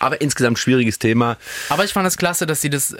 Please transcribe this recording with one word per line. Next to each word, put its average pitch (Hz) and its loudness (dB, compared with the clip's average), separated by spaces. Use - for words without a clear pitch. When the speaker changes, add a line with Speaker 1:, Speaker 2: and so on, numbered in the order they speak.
Speaker 1:
Aber 131 0
insgesamt 127 2
schwieriges 123 2
Thema. 117 2
Speaker 2:
Aber 165 2
ich 202 -4
fand 196 0
es - -2
klasse, 175 -2
dass 156 -2
sie 151 -2
das - -4